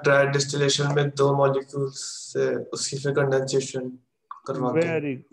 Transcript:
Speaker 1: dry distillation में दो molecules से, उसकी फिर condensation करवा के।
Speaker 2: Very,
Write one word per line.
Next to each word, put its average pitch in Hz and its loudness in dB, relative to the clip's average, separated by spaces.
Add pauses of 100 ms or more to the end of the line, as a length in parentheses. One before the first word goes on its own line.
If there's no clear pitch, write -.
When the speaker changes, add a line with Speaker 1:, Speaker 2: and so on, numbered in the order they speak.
Speaker 1:
dry 139 6
distillation 143 0
में 143 2
दो 139 4
molecules 135 0 (320)
से, 131 0
उसकी - -6
फिर 139 -2
condensation 135 0 (580)
करवा 127 -2
के। 160 2
Speaker 2:
Very, 156 -2 (180)